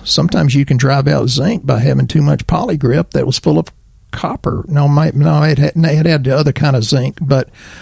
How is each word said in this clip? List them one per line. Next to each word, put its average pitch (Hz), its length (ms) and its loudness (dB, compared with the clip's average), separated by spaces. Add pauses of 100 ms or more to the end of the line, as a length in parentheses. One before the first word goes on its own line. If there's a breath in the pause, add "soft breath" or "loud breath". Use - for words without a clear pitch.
Sometimes 156 500 0
you 139 100 2
can 135 120 0
drive 135 300 0
out 143 220 0
zinc 147 360 -2
by 127 140 0
having 131 280 0
too 156 140 0
much 147 260 0
Poligrip 156 640 0
that - 140 -2
was 131 140 -2
full 156 200 0
of 165 80 -4 (440)
copper. - 560 -6
No, 143 200 0
my, 147 280 2
no, 151 280 2
it 151 140 2
had, 143 180 2
it 156 300 2
had 156 200 2
the 135 120 0
other 147 140 2
kind 143 240 0
of 117 80 0
zinc, 127 380 -2
but, 135 280 0 (320 loud breath)